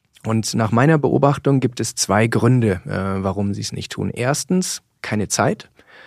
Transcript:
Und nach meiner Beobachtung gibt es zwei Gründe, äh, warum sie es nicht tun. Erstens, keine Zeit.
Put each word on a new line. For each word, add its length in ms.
Und 280
nach 180
meiner 260
Beobachtung 600
gibt 220
es 140
zwei 320
Gründe, 580
äh, 400
warum 300
sie 80
es 100
nicht 200
tun. 180
Erstens, 720
keine 280
Zeit. 420